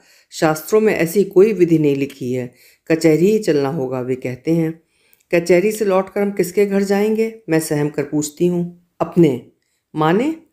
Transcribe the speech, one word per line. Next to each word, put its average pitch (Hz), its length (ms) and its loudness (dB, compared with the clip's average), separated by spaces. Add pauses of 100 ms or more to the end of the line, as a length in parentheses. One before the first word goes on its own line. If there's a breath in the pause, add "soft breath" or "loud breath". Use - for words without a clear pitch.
(320 soft breath)
शास्त्रों 160 480 0
में 214 140 2
ऐसी 175 300 0
कोई 196 280 2
विधि 165 260 2
नहीं 147 180 2
लिखी 135 360 -6
है, 123 200 -6 (380 soft breath)
कचहरी 160 420 2
ही 214 60 2
चलना 147 300 0
होगा, 131 320 -6
वे 127 140 -4
कहते 123 360 -8
हैं। 165 220 0 (580)
कचहरी 175 420 2
से 214 120 -4
लौटकर 190 380 -2
हम 202 80 -2
किसके 202 360 0
घर 196 160 0
जाएंगे, 214 520 0 (140)
मैं 160 120 2
सहम 151 280 -2
कर 151 140 -6
पूछती 151 440 -4
हूँ। 175 420 -4 (120)
अपने। 156 400 2 (540)
माने? 185 400 0 (180)